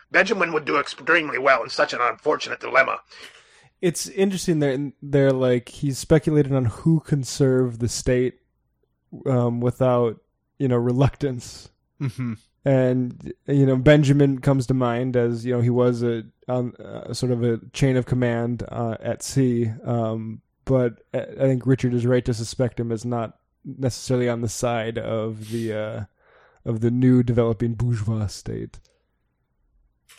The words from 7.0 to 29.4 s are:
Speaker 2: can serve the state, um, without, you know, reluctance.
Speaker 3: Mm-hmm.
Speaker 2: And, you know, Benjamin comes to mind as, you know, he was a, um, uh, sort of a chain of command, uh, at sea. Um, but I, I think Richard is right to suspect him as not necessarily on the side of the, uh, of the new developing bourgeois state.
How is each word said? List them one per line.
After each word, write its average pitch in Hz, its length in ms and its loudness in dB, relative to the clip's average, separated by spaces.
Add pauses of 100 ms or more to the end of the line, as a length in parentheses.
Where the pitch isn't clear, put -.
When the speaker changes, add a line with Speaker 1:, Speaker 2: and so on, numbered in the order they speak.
Speaker 2:
can 139 240 -2
serve 127 560 2
the 120 80 0
state, 127 500 -2 (880)
um, 120 340 2
without, 123 640 0 (340)
you 139 120 0
know, 123 100 2
reluctance. 123 920 -2 (320)
Speaker 3:
Mm-hmm. 127 340 -6 (300)
Speaker 2:
And, 127 680 0 (120)
you 139 200 4
know, 131 100 4
Benjamin 139 640 6
comes 135 280 2
to 139 60 0
mind 123 420 0
as, 117 280 0
you 123 80 -2
know, 123 80 0
he 120 80 2
was 123 340 2
a, 117 220 -2 (240)
um, 123 340 -4
uh, 110 300 -12
sort 123 180 -2
of 120 120 0
a 117 160 2 (160)
chain 131 240 2
of 123 80 0
command, 120 640 -2
uh, 117 300 -4
at - 220 -6
sea. 120 480 0 (140)
Um, 113 560 -4 (240)
but 123 380 0 (100)
I, 135 60 -2
I - 280 -2
think 127 200 0
Richard 127 260 2
is 120 140 0
right 123 180 2
to 127 80 0
suspect 117 480 -4
him 117 100 -4
as 113 140 -6
not 120 340 -6 (260)
necessarily 127 640 -2
on 117 100 -4
the 117 80 -4
side 117 480 -4
of 110 540 -6
the, 113 240 -4
uh, 107 300 -6 (600)
of 113 160 -4
the 117 100 2
new 127 320 6
developing 117 520 0
bourgeois 110 540 -2
state. - 500 -12 (1400)